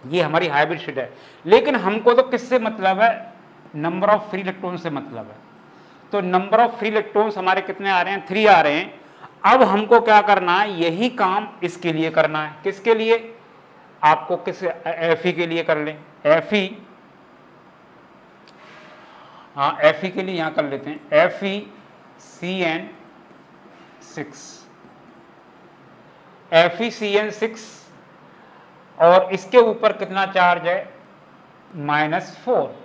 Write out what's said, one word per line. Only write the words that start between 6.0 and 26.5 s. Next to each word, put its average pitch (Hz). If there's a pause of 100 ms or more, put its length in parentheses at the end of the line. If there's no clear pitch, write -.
तो 202
number 185
of 233
free 214
electrons 208
हमारे 190
कितने 196
आ 180
रहे 185
हैं, 196
Three 214
आ 190
रहे 147
हैं। 170 (460)
अब 247
हमको 214
क्या 214
करना 185
है, 208
यही 170
काम 208 (160)
इसके 170
लिए 160
करना 156
है। 151
किसके 196
लिए, 226 (680)
आपको 156
किस, -
एफ़ई 165
के 170
लिए 165
कर 160
लें, 151 (280)
एफ़ई, 165 (2750)
हाँ 143
एफ़ई 160
के 165
लिए 185
यहाँ 160
कर 156
लेते 139
हैं, 151 (140)
एफ़ई 196 (540)
सी 185
एन 175 (1160)
सिक्स, - (2000)